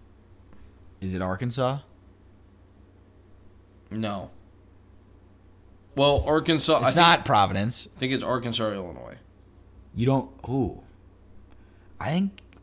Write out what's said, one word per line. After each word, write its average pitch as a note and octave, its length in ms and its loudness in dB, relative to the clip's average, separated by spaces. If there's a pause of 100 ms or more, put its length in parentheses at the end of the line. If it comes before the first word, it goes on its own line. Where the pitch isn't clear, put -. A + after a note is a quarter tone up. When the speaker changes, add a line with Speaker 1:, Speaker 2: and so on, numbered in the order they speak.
(1000)
Speaker 1:
Is F#2 140 -8
it F2+ 80 -4
Arkansas? B2 580 -4 (2000)
Speaker 2:
No. G#2 420 -8 (1600)
Well, C#3+ 300 4
Arkansas, D#3 500 2
I C3+ 120 2
Speaker 1:
It's - 80 4
Speaker 2:
think, E3+ 100 8
Speaker 1:
not E3+ 200 4
Providence. G2+ 680 0
Speaker 2:
I - 60 -14
think C3 140 -2
it's C3 100 -2
Arkansas A#2 460 -4
or G2+ 40 -6
Illinois. D#2 440 -12 (760)
Speaker 1:
You A#2 120 -2
don't, C3 240 2 (160)
who? B2 360 -4 (1160)
I A#2+ 120 -4
think G3 300 -2 (220)